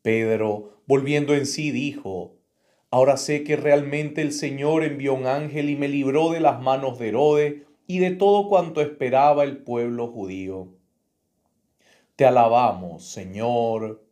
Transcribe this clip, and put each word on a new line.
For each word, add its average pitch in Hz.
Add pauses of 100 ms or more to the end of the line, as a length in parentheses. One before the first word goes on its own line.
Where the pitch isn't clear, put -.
Pedro, 110
volviendo 143
en 143
sí, 147
dijo: 120 (540)
"Ahora 131
sé 147
que 151
realmente 147
el 143
Señor 147
envió 139
un 127
ángel 147
y 147
me 143
libró 143
de 165
las 131
manos 131
de 117
Herodes 147 (320)
y 185
de 185
todo 202
cuanto 175
esperaba 143
el 139
pueblo 120
judío. 95 (1500)
Te 139
alabamos, 113
Señor". 110